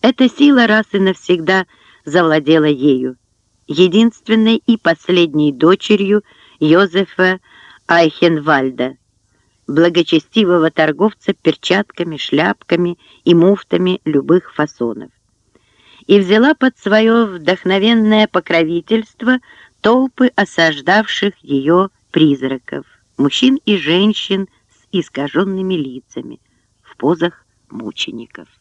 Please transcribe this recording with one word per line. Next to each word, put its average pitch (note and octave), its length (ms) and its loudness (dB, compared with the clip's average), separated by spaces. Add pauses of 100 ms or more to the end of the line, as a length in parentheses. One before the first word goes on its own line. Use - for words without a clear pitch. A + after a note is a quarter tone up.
Эта C4 300 2
сила C#4 360 4
раз G#3+ 260 0
и G3+ 60 -2
навсегда F#3 680 -2 (400)
завладела D#3 580 2
ею, C3 520 0 (500)
единственной A3 920 2
и A3+ 220 0
последней D#3 760 0
дочерью F#3+ 720 0 (380)
Йозефа F#3 800 0 (460)
Айхенвальда – D3 1080 0 (680)
благочестивого E3+ 1040 0
торговца D#3+ 600 -2
перчатками, E3+ 840 -4
шляпками E3+ 840 -4 (260)
и F3 100 4
муфтами F3+ 720 0
любых D3 480 0
фасонов, A#2+ 580 -8 (960)
и G3+ 120 4
взяла G#3 360 2
под C4 240 -2
свое A3 480 2
вдохновенное G3+ 1000 0
покровительство F3+ 1120 -2 (420)
толпы B3+ 540 0
осаждавших F#3 1080 -2
ее D#3 480 0 (200)
призраков, C#3 760 -2 (320)
мужчин B3+ 480 0
и G3+ 120 0
женщин F#3+ 720 -2 (220)
с - 220 -20
искаженными F#3 840 -4
лицами, C3 680 -12 (420)
в - 140 -20
позах E3+ 500 -4 (240)
мучеников. A2+ 760 -14 (120)